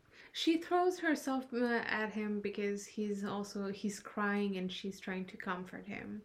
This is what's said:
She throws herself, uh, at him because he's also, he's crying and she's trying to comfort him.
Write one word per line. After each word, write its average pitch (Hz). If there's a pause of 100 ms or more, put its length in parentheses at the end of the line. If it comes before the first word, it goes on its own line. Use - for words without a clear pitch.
(320)
She 330
throws 349
herself, 269
uh, 240
at 214
him 208
because 202
he's 208
also, 202
he's 196
crying 202
and 185
she's 190
trying 185
to -
comfort 185
him. 208